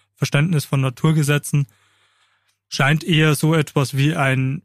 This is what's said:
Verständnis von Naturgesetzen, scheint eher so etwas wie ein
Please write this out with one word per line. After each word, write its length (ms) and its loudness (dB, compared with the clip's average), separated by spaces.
Verständnis 500 0
von 160 -2
Naturgesetzen, 840 0
scheint 340 0
eher 320 2
so 200 0
etwas 420 -2
wie 180 0
ein 500 -2